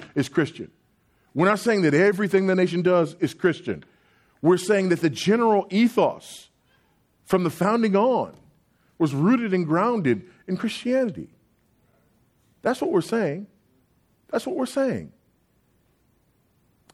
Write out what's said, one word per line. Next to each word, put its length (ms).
is 140
Christian. 420
We're 120
not 120
saying 240
that 120
everything 520
the 80
nation 280
does 360
is 160
Christian. 500
We're 140
saying 340
that 100
the 100
general 600
ethos 760
from 200
the 60
founding 440
on 420
was 160
rooted 380
and 140
grounded 560
in 100
Christianity. 720
That's 180
what 100
we're 100
saying. 460
That's 180
what 100
we're 100
saying. 460